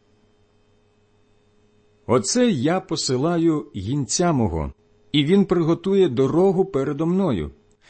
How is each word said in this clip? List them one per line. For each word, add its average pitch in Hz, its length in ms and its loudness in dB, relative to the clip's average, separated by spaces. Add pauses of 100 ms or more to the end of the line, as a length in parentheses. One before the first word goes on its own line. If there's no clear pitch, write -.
(2000)
Оце 131 440 2
я 160 300 0
посилаю 160 960 -2
гінця 139 560 -2
мого, 82 420 -2 (380)
і 147 140 2
він 196 200 4
приготує 175 640 0
дорогу 160 560 2
передо 143 400 -4
мною. 156 460 -2 (380)